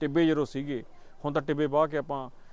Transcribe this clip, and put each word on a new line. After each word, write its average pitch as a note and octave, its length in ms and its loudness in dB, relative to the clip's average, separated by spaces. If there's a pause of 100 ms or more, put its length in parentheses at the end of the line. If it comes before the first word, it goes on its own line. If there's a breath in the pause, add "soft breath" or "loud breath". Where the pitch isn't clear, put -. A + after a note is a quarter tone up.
ਟਿੱਬੇ D#3 260 4
ਜਦੋਂ D3+ 180 4
ਸੀਗੇ, C#3 400 -4 (400 soft breath)
ਹੁਣ D3 80 0
ਤਾਂ D3 100 0
ਟਿੱਬੇ D3 240 0
ਵਾਹ D3 220 4
ਕੇ D3+ 100 -4
ਆਪਾਂ C3+ 320 -6 (220 soft breath)